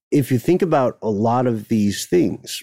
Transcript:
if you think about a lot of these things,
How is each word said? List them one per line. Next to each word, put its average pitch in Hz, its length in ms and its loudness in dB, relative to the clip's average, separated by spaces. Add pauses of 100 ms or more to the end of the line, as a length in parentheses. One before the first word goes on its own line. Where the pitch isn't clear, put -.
(120)
if 143 180 2
you 127 80 2
think 175 220 2
about 143 420 0
a 110 60 -4
lot 113 380 0
of 113 220 -4
these 104 380 0
things, - 560 -2